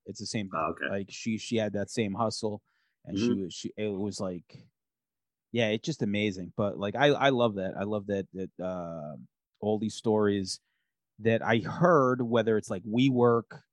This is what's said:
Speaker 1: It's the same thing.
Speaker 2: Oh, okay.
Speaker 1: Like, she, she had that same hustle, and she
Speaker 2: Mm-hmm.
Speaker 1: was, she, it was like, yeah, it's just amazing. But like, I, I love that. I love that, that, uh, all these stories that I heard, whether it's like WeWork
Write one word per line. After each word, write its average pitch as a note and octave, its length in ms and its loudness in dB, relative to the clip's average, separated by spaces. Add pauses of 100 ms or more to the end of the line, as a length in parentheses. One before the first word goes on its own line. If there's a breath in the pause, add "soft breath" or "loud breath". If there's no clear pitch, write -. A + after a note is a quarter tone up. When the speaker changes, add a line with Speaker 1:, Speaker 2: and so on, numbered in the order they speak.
Speaker 1:
It's - 140 -14
the G2+ 80 -10
same G2+ 220 -4
thing. F2 120 -4
Speaker 2:
Oh, D#2+ 120 0
okay. - 200 -6
Speaker 1:
Like, G2 160 -4
she, - 300 -6
she - 180 -6
had G#2 160 0
that G2+ 160 -4
same G#2 240 -2
hustle, G#2 480 -4 (440)
and G2 120 -6
she A2+ 120 2
Speaker 2:
Mm-hmm. G2 160 0
Speaker 1:
was, D#2+ 80 -10
she, - 240 -10
it G#2+ 100 -4
was G2+ 320 -4
like, F#2 240 -6 (1080)
yeah, A2+ 180 2
it's A2 160 -2
just D#3+ 160 -4
amazing. G2+ 560 0
But G2+ 200 0
like, G2+ 180 -4
I, C3+ 120 4
I C#3 220 4
love A#2+ 260 4
that. F#2 240 -4
I G2 40 -4
love G#2 240 -4
that, G2 260 -2
that, F#2 160 -8 (140)
uh, E2 520 -8 (460)
all G#2+ 180 0
these G#2+ 160 -4
stories G#2 640 2 (600)
that A2+ 220 2
I A2+ 180 2
heard, C3 640 4
whether A2+ 360 2
it's - 120 -4
like G2 140 -6
WeWork A#2+ 800 4 (120)